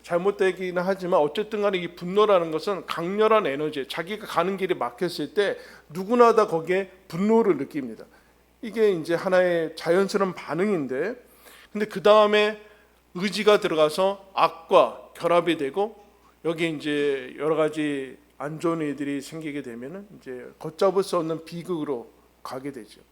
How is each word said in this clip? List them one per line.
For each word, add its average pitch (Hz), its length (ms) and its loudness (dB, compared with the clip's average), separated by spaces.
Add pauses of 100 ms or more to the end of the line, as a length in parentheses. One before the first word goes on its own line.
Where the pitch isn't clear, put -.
잘못되기는 180 800 -2
하지만 180 380 0
어쨌든 208 420 -2
간에 196 160 0
이 170 160 -8
분노라는 185 560 2
것은 156 360 -4
강렬한 208 600 2
에너지, 143 420 -4
자기가 190 380 -8
가는 180 300 0
길이 180 180 -2
막혔을 147 600 -6
때 190 240 0 (300)
누구나 220 460 4
다 214 120 4
거기에 180 440 -2 (180)
분노를 208 480 2
느낍니다. 131 480 -8 (560)
이게 214 320 2
이제 165 220 -2
하나의 175 600 2
자연스러운 190 580 0
반응인데, 165 800 -2 (580)
근데 214 140 -4
그 196 160 -8
다음에 208 580 6 (540)
의지가 196 460 2
들어가서 180 720 0
악과 139 800 2
결합이 170 420 2
되고 196 460 -4 (420)
여기 165 260 -2
이제 143 680 -4
여러 156 160 0
가지 151 640 -2 (200)
안 151 200 -8
좋은 165 220 -2
일들이 143 400 -4
생기게 147 420 -10
되면은 131 440 -14 (120)
이제 127 260 -14 (140)
걷잡을 185 440 0
수 185 160 -4
없는 160 260 -4
비극으로 151 680 -8 (320)
가게 135 300 -12
되죠. 107 280 -18 (120)